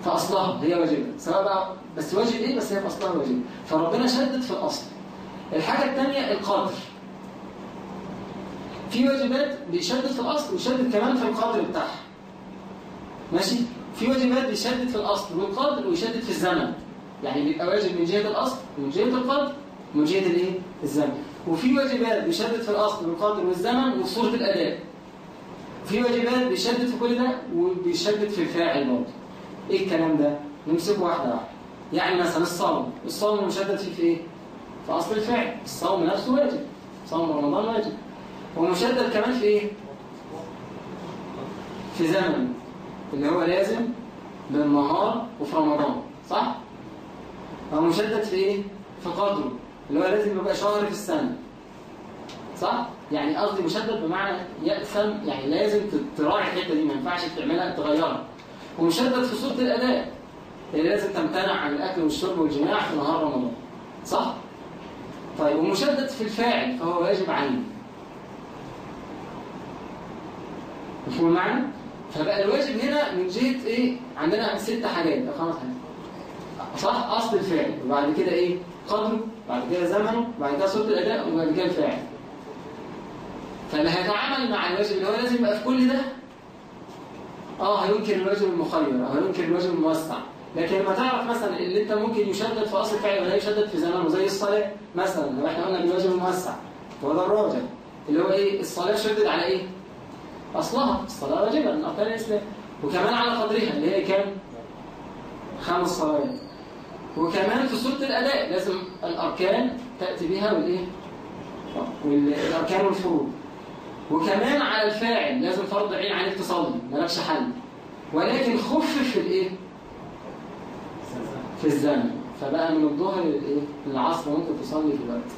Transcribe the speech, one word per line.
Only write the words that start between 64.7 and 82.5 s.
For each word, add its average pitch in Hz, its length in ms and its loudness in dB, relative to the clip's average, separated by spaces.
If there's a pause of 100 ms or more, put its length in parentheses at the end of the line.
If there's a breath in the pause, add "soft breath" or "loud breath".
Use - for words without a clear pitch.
طيب، 302 200 4
ومشدد 285 480 2
في - 140 -6
الفاعل - 560 0
فهو 170 260 0
واجب 185 260 2
عيني. 143 320 0 (3500)
مفهوم 165 220 4
المعنى؟ 196 340 4 (500)
فبقى 196 300 2
الواجب 226 360 2
هنا 294 360 2
من 180 120 2
جهة 240 380 2
إيه؟ 247 320 2 (200)
عندنا 202 400 2
ست 233 280 -2
حاجات - 420 2
أو 147 60 -4 (120)
خمس 165 100 -2
حاجات. 139 180 -6 (1040)
صح؟ - 320 2
أصل 226 280 2
الفعل، 151 340 2 (140)
وبعد 143 320 2
كده 180 140 4
إيه؟ 175 240 4 (340)
قدره، 214 300 2 (280)
وبعد 123 140 0 (100)
كده 175 140 2
زمنه، 220 420 2 (100)
وبعد 143 180 0
كده 196 120 2
صورة 214 180 2
الأداء، 175 480 2
وبعد 160 200 2
كده 180 120 2
الفاعل. - 340 2 (1700)